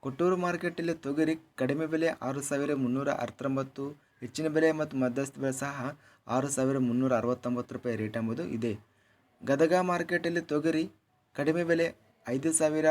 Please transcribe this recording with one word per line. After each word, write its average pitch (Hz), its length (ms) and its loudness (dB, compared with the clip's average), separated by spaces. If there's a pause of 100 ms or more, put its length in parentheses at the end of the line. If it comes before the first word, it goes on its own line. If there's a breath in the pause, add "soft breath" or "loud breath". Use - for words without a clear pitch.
ಕೊಟ್ಟೂರು 170 360 2
ಮಾರ್ಕೆಟಲ್ಲಿ 175 580 -2
ತೊಗರಿ 160 420 0 (180)
ಕಡಿಮೆ 143 320 0
ಬೆಲೆ 160 220 0
ಆರು 135 340 -4
ಸಾವಿರ 143 320 0
ಮುನ್ನೂರ 135 360 0
ಹತ್ತೊಂಬತ್ತು, 135 800 -4 (300 soft breath)
ಹೆಚ್ಚಿನ 151 280 -4
ಬೆಲೆ 156 240 6
ಮತ್ತು 151 240 -4
ಮಧ್ಯಸ್ಥ 131 420 0
ಬೆಲೆ 135 140 0
ಸಹ 139 460 -6 (300 soft breath)
ಆರು 131 200 0
ಸಾವಿರ 135 300 2
ಮುನ್ನೂರ 127 380 2
ಅರವತ್ತೊಂಬತ್ತು 123 580 -2
ರೂಪಾಯಿ 117 220 -4
ರೇಟ್ 107 200 -4
ಎಂಬುದು 117 280 -2
ಇದೆ. 113 340 -2 (680 soft breath)
ಗದಗ 156 300 4
ಮಾರ್ಕೆಟಲ್ಲಿ 170 680 0
ತೊಗರಿ 160 500 0 (440)
ಕಡಿಮೆ 160 300 0
ಬೆಲೆ 165 300 2 (340)
ಐದು 139 240 0
ಸಾವಿರ 156 380 2